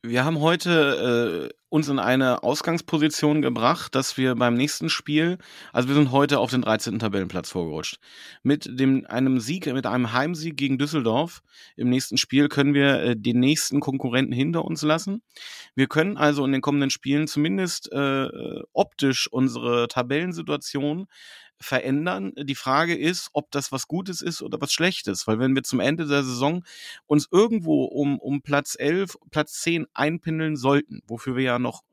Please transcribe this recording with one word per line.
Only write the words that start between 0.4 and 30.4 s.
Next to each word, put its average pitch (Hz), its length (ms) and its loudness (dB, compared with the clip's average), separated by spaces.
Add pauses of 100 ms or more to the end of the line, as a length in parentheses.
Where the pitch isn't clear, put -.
äh, - 60 -20 (100)
uns 151 220 0
in 135 100 2
eine 127 420 2
Ausgangsposition 151 1000 0
gebracht, 127 540 0
dass 135 200 0
wir 131 200 2
beim 120 180 4
nächsten 147 340 0
Spiel, 160 520 0 (340)
also 127 160 2
wir 139 60 2
sind 143 180 6
heute 139 260 4
auf 113 120 2
den 127 100 2
dreizehnten 110 380 0
Tabellenplatz 95 500 -2
vorgerutscht. 80 500 -6 (440)
Mit 127 360 -2
dem, 135 280 2
einem 131 340 0
Sieg, 170 240 -6
mit 135 200 -2
einem 117 280 0
Heimsieg 156 420 -2
gegen 139 220 0
Düsseldorf 143 640 0 (340)
im 123 140 0
nächsten 127 260 0
Spiel 139 320 2
können 143 260 2
wir, 139 280 4
äh, 117 160 0
den 120 240 2
nächsten 143 400 2
Konkurrenten 135 500 -2
hinter 151 320 0
uns 160 200 -6
lassen. 165 380 0 (540)
Wir 131 120 2
können 160 280 0
also 147 300 2
in 135 80 0
den 131 80 0
kommenden 143 280 0
Spielen 143 380 -2
zumindest, 175 640 -2
äh, 135 680 -4 (100)
optisch - 580 0
unsere 120 600 0
Tabellensituation 151 1160 -4 (520)
verändern. 165 800 -2
Die 139 160 -6
Frage 151 420 2
ist, 170 380 -2
ob 147 160 -4
das 143 220 -4
was 135 160 -6
Gutes 180 340 -6
ist - 220 -6
oder - 180 -6
was 143 100 -4
Schlechtes, 156 540 -2
weil 110 140 0
wenn 131 160 2
wir 135 80 0
zum - 160 -2
Ende 156 260 0
der 143 180 2
Saison 135 400 -2 (440)
uns 147 240 4
irgendwo 175 540 4
um, 143 340 -2
um 139 240 -4
Platz 143 340 -2
elf, 175 400 -2 (140)
Platz 151 300 -2
zehn 170 340 -2
einpindeln 160 600 -2